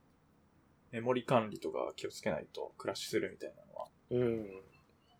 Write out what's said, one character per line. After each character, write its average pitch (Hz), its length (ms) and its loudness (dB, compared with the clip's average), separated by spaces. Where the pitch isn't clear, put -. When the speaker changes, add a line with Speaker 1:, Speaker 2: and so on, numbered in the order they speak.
Speaker 1:
メ 117 100 -4
モ 123 140 2
リ 123 100 2
管 113 260 6
理 - 100 -8
と 80 100 -2
か 64 260 0
気 - 100 -4
を - 40 -6
つ - 100 -10
け 107 100 2
な 73 100 0
い 67 120 -10
と - 260 -6
ク - 100 -10
ラ - 60 0
ッ - 20 -6
シ - 120 -6
ュ - 20 -8
す 107 100 4
る 95 100 0
み - 60 -12
た - 100 -8
い - 100 -8
な - 60 -20
の - 60 -10
は。 - 100 -8
Speaker 2:
う 123 80 2
ん。 110 440 0